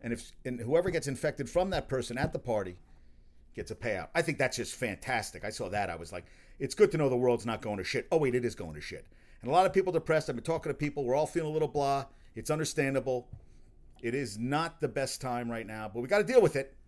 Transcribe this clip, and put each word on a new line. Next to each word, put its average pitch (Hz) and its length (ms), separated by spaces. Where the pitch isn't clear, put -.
and 117 120
if, - 200
and 123 160
whoever 156 280
gets 160 200
infected 139 420
from 185 200
that 165 180
person 127 280
at 151 160
the 170 60
party 98 380
gets 107 180
a - 20
payout. 101 400
I 170 80
think 165 160
that's 131 180
just 110 200
fantastic. - 680
I 104 60
saw 110 180
that. 98 220
I 85 60
was 82 160
like, 90 120
"It's - 160
good 208 180
to 165 40
know 147 120
the 127 80
world's 123 280
not 113 160
going 104 180
to 92 60
shit." 120 280
Oh, 165 60
wait, 135 160
it 123 100
is 110 100
going 80 220
to 73 40
shit. - 260
And 117 80
a - 20
lot 180 140
of 185 60
people 185 200
depressed. 160 380
I've 131 60
been - 80
talking 160 260
to - 40
people. 143 300
We're 123 120
all 151 100
feeling 156 240
a - 20
little 156 160
blah. 139 380
It's 113 140
understandable. 135 760
It 117 140
is 123 240
not 147 420
the 151 80
best 131 320
time 123 300
right 113 160
now, 110 260
but 117 80
we 127 60
gotta 202 160
deal 247 180
with 180 140
it. - 220